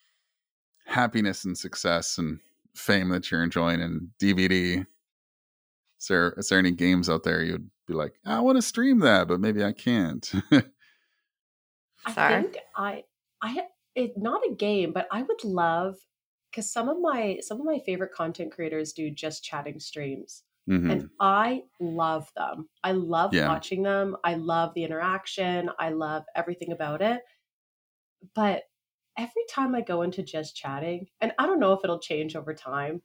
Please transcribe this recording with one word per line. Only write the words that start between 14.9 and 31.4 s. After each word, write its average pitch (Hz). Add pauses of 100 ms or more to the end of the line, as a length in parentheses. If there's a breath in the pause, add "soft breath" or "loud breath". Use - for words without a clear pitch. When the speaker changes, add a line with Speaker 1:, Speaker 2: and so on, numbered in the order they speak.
Speaker 2:
but -
I 214
would 453
love, 180 (560)
'cause 220
some 233
of 330
my, 240
some 214
of 294
my 311
favorite 190
content 165
creators 156
do 156
just 151
chatting 147
streams. - (260)
Speaker 1:
Mm-hmm. 87
Speaker 2:
And 73 (100)
I 214 (160)
love 165
them. - (140)
I 190
love 180
Speaker 1:
Yeah. 151
Speaker 2:
watching 170
them. 196
I 175
love 165
the 165
interaction. 180
I 165
love 156 (100)
everything 175
about 156
it. 240 (1120 soft breath)
But 202 (540)
every 240
time 254
I 233
go 175
into 185
just 156
chatting, 165 (120)
and 226
I 262